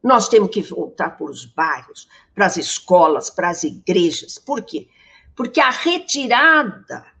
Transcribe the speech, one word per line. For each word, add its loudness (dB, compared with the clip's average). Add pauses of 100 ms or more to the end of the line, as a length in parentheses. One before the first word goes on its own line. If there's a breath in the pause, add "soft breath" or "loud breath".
Nós 4
temos 4
que -4
voltar -8
para -12
os -16
bairros, -8 (260 soft breath)
para 2
as -2
escolas, 2
para 2
as -6
igrejas. -2
Por -8
quê? -14 (440 soft breath)
Porque -2
a 4
retirada 0 (160)